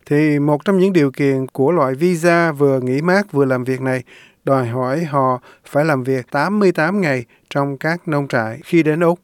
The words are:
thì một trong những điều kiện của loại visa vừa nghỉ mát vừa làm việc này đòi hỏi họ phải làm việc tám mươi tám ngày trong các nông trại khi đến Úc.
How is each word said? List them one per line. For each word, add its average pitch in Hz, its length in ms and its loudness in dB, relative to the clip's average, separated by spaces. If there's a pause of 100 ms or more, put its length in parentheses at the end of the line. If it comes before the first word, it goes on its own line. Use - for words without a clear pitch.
thì 147 340 2
một 147 260 0
trong 196 140 2
những 190 140 2
điều 143 180 4
kiện 135 360 0
của 135 240 0
loại 135 240 0
visa 170 560 2
vừa 139 280 2
nghỉ 127 220 -2
mát 190 300 0
vừa 139 140 2
làm 127 180 0
việc 131 180 -4
này 131 220 -4 (400)
đòi 135 240 0
hỏi 127 360 -4
họ 131 380 0 (240)
phải 147 200 0
làm 139 180 0
việc 131 280 -4
tám 180 280 -2
mươi 190 120 4
tám 170 300 -2
ngày 135 240 -2 (240)
trong 143 280 -4
các 165 300 -6
nông 147 200 -2
trại 117 360 -4
khi 165 200 2
đến 156 160 0
Úc. 175 240 2